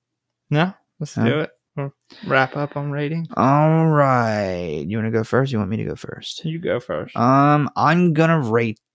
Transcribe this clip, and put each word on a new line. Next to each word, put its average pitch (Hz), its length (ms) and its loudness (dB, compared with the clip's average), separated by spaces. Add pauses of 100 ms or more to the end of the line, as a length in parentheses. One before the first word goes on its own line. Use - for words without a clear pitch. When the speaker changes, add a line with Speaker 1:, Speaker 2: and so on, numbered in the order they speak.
(500)
Speaker 1:
No, 165 240 0 (240)
let's - 180 -10
Speaker 2:
No? 110 80 0
Speaker 1:
do 135 160 2
it. - 100 -6 (260)
We'll 139 180 -8 (320)
wrap 131 300 2
up 147 200 -4
on 143 140 -6
rating. 147 460 -4
Speaker 2:
All 156 500 4
right. 107 1000 0
You 107 120 -4
wanna 110 120 -2
go 113 140 0
first? 135 280 0
You 113 60 -2
want 101 120 -2
me 107 80 -4
to 110 60 -6
go 78 120 -6
first? - 480 -14
Speaker 1:
You 160 140 -6
go 123 220 -2
first. - 360 -8
Speaker 2:
Um, 139 600 2
I'm 165 360 2
gonna 160 280 2
rate 113 380 0 (160)